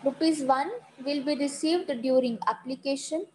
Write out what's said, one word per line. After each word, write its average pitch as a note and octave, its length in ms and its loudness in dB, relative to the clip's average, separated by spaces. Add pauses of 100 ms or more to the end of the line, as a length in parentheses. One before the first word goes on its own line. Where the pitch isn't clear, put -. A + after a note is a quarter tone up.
rupees C#4+ 400 2
one C4+ 260 2 (360)
will C#4+ 180 -2
be D4 140 0
received D#4 500 0 (140)
during B3+ 360 2 (100)
application. C#4 880 -4